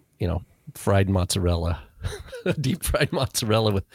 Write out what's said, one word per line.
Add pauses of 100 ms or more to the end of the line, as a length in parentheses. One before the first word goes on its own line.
(200)
you
know, (320)
fried
mozzarella, (380)
<laughs>
deep
fried
mozzarella
with (120)